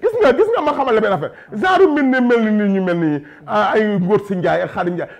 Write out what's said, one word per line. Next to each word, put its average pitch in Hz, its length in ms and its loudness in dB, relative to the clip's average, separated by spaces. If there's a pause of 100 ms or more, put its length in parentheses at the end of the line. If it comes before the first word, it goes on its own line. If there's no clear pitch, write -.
gis 440 220 -2
nga, 269 100 6
gis 370 140 2 (100)
nga 370 60 -2
ma 294 100 0
xamal 269 220 -2
la 220 80 2
benn 208 100 0
affaire. 151 200 -4 (200)
Genre 359 400 2
mel 285 120 0
ni, 262 220 2
mel 240 180 2
ni 214 60 0
nit 208 220 0
ñu 190 100 0
mel 175 140 -2
ni, 151 260 -2 (240)
ah, 208 280 0
ay 214 240 0
Ngor 190 280 0
si 196 100 -4
Ndiaye 170 260 -2
ak 160 100 -6
Khadim 180 220 -4
Ndiaye. 165 260 -8